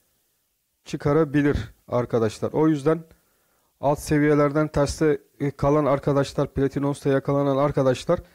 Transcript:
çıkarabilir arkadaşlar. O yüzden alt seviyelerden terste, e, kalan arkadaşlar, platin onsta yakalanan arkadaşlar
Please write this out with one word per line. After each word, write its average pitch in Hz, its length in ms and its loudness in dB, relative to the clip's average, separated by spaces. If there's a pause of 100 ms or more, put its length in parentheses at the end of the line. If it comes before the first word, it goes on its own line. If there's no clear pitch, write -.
(840)
çıkarabilir 147 720 0 (300)
arkadaşlar. 117 640 -2
O 151 160 2
yüzden 160 360 0 (760)
alt 143 200 0
seviyelerden 147 680 2
terste, 147 540 0 (180)
e, 143 120 -4
kalan 147 340 0
arkadaşlar, 139 680 -2
platin 135 300 -2
onsta 143 260 -4
yakalanan 139 480 0
arkadaşlar 143 640 0 (160)